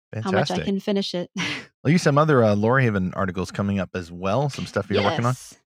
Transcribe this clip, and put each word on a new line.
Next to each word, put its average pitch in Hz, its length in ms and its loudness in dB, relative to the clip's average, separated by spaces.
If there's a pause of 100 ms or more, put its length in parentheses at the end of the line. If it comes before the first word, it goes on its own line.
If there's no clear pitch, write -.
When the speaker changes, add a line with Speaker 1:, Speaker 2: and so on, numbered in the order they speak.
(140)
Speaker 1:
how 113 180 -4
much 185 180 0
I 180 60 -4
Speaker 2:
Fantastic. 180 100 -4
Speaker 1:
can 196 140 -2
finish 196 340 -4
it. 175 220 -6
<laughs> 196 40 -6 (420)
Speaker 2:
Well, 139 100 2
you 175 40 6
have 170 60 2
some 143 160 2
other, 151 260 6
uh, 104 120 6
Lorehaven 110 600 2
articles 92 360 -4
coming 101 280 -2
up 90 140 -6
as 87 180 -8
well, 98 380 -2
some - 160 -8
stuff - 240 -6
you're 101 120 2
working 120 240 0
on? 123 60 2
Speaker 1:
Yes. - 240 -10 (100)